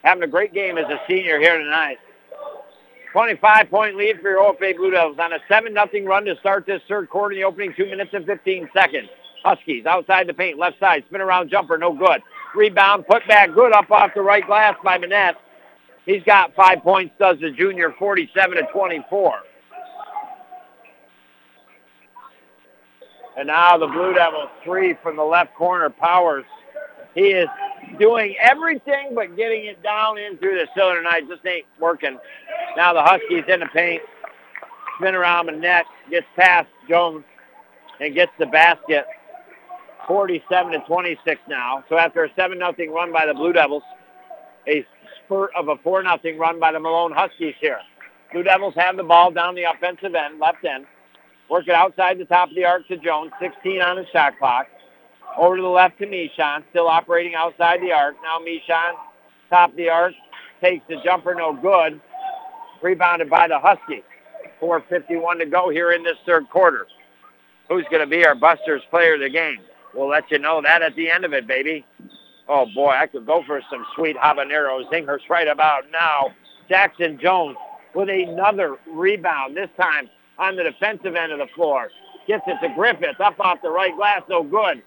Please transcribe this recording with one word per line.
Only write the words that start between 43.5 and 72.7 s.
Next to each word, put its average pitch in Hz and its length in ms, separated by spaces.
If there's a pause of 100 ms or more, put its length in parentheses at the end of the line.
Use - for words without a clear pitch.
Devils, 147 320 (840)
a 147 180 (400)
spurt 196 300
of 170 120
a 160 100
four 190 240
nothing 165 360
run 165 220
by 165 120
the 156 80
Malone 165 320
Huskies 160 480
here. 131 200 (520)
Blue 175 120
Devils 190 320
have 180 220
the 190 60
ball 170 260
down 175 260
the 175 80
offensive 175 520
end, 151 240
left 165 260
end. 135 200 (640)
Work 165 180
it 175 60
outside 185 460
the 175 60
top 175 240
of 151 60
the 180 100
arc 175 240
to 180 80
Jones, 156 420
sixteen 185 420
on 180 140
the 185 180
shot 147 240
clock. 127 300 (720)
Over 180 200
to 185 40
the 185 60
left 180 320
to 202 80
Michon, 156 640
still 170 160
operating 170 480
outside 170 460
the 180 100
arc. 147 320
Now 165 160
Michon, 165 560 (540)
top 175 220
of 139 40
the 170 140
arc, 175 240 (480)
takes 180 260
the 160 160
jumper, 180 320
no 165 180
good. 160 480 (800)
Rebounded 175 480
by 165 180
the 156 120
Huskies. 156 440 (560)
Four 165 300
fifty-one 170 500
to 165 60
go 156 240
here 170 220
in 170 120
this 170 220
third 160 240
quarter. 156 380 (800)
Who's 175 220
gonna 156 160
be 165 180
our 147 100
Busters 156 540
player 170 260
of 143 40
the 139 100
game? 147 300 (340)
We'll 139 160
let 151 220
you 147 80
know 151 220
that 160 200
at 156 140
the 165 140
end 180 160
of 151 80
it, 127 140
baby. 135 380 (640)
Oh, 139 240